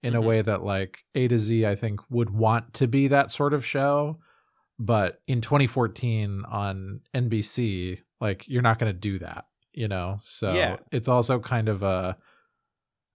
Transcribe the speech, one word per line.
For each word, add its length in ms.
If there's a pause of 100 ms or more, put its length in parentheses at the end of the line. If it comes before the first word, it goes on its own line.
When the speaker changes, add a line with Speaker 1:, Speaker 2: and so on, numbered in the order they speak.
Speaker 1:
in 100
a 60
Speaker 2:
Mm-hmm. 80
Speaker 1:
way 140
that, 220
like, 400 (120)
A 120
to 120
Z, 260
I 100
think, 240 (120)
would 180
want 460
to 120
be 200
that 240
sort 220
of 120
show. 540 (580)
But 480
in 160
twenty 260
fourteen 800
on 560 (120)
N 160
B 120
C, 600 (180)
like, 280
you're 140
not 160
gonna 160
do 260
that, 280 (260)
you 140
know? 340
So 320
Speaker 2:
Yeah. 240 (140)
Speaker 1:
it's 160
also 320
kind 300
of 120
a, 360 (960)